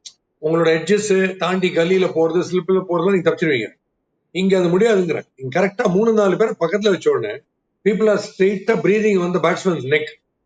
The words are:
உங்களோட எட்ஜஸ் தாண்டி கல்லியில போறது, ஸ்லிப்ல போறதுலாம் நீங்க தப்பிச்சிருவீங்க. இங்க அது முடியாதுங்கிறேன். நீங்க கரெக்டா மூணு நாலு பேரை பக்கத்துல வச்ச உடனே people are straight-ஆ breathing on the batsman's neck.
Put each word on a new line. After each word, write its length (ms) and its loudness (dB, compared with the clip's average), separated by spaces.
உங்களோட 280 0
எட்ஜஸ் 680 0
தாண்டி 340 -2
கல்லியில 360 2
போறது, 460 0
ஸ்லிப்ல 380 0
போறதுலாம் 220 0
நீங்க 200 2
தப்பிச்சிருவீங்க. 420 -2
இங்க 260 0
அது 220 2
முடியாதுங்கிறேன். 460 0
நீங்க 240 -6
கரெக்டா 280 -2
மூணு 260 2
நாலு 240 2
பேரை 220 0
பக்கத்துல 300 -2
வச்ச 220 0
உடனே 300 -4
people 340 2
are 20 -6
straight-ஆ 540 0
breathing 460 2
on 140 -2
the 60 -2
batsman's 500 0
neck. 160 0